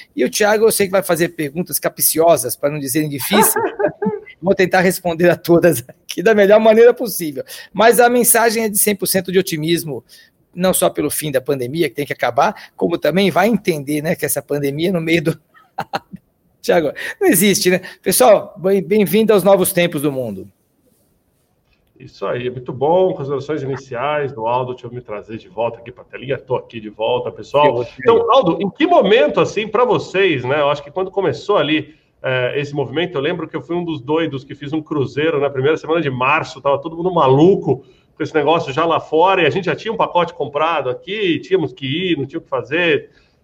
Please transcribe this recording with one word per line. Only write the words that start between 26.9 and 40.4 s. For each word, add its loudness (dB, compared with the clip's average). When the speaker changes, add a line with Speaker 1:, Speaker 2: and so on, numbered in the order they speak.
Speaker 2:
volta, -4
pessoal. 0
Speaker 1:
Eu 4
vou -4
Speaker 2:
Então, 2
Aldo, 4
em -2
que 0
momento, 4
assim, -2
pra 0
vocês, 0
né? 0
Eu 2
acho -2
que -18
quando -6
começou -2
ali, -2
é, -2
esse -8
movimento, -4
eu -4
lembro -4
que -12
eu -6
fui -8
um -4
dos -8
doidos -4
que -16
fiz -10
um -4
cruzeiro -2
na 0
primeira 0
semana -2
de -2
março, -2
tava 0
todo -10
mundo -4
maluco 4
com -8
esse -8
negócio 0
já 0
lá 0
fora, 2
e 4
a 4
gente -4
já -2
tinha -8
um -6
pacote 0
comprado -2